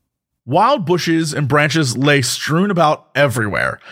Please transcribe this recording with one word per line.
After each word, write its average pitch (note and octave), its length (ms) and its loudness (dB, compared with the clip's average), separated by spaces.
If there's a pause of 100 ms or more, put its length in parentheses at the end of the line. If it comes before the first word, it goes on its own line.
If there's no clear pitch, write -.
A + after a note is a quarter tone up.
(460)
Wild G3+ 400 0
bushes E3 480 0
and C#3+ 120 -2
branches D3 500 0
lay C#3 260 2
strewn E3 480 -2
about D#3+ 440 0
everywhere. G#2+ 640 -2 (140)